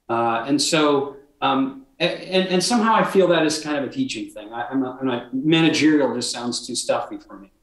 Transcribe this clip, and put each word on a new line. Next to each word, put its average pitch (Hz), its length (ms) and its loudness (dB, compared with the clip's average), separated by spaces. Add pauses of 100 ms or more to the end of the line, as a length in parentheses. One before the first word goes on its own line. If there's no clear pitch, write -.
Uh, 117 380 0
and 143 140 2
so, 147 560 2 (240)
um, 135 440 -2 (140)
a-, 165 60 -2
and, 185 440 0
and 180 140 0
somehow 226 320 2
I 196 80 4
feel 185 260 4
that 165 160 4
is 151 160 0
kind 151 160 -4
of 135 80 -2
a 120 40 -6
teaching 117 420 -6
thing. 107 220 -16
I, 120 160 -4
I'm 135 120 -2
not, 127 200 -4
I'm 135 60 -4
not, 123 280 -4
managerial 147 800 4
just 120 160 -4
sounds 120 340 -6
too 120 120 -8
stuffy - 420 -4
for 101 200 -20
me. 95 120 -20 (120)